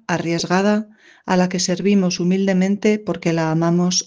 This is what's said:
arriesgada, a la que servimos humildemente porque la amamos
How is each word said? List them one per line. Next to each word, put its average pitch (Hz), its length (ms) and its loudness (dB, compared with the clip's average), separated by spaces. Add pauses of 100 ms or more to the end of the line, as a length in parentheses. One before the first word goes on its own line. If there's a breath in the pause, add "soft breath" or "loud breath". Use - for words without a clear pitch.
arriesgada, 175 800 -2 (380 soft breath)
a 185 100 0
la 180 140 2
que 185 100 -4
servimos 180 600 0
humildemente 196 800 0
porque 180 340 -4
la 160 180 0
amamos 175 560 0